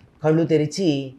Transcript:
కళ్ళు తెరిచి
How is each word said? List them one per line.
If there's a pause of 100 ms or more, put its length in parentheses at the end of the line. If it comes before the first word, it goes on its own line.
(240)
కళ్ళు
తెరిచి (300)